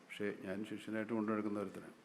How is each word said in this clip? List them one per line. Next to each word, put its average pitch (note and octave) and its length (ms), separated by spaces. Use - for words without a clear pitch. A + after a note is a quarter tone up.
പക്ഷേ - 240
ഞാൻ F#2+ 100
ശിഷ്യനായിട്ട് G#2+ 460
കൊണ്ടു G#2+ 160
നടക്കുന്ന G#2 320
ഒരുത്തനാണ്. - 400